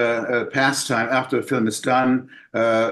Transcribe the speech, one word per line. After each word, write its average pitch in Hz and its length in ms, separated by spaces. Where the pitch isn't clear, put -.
uh, 120 180
pastime 135 640
after 131 300
a 135 40
film 117 260
is 107 120
done, 127 480
uh, 113 400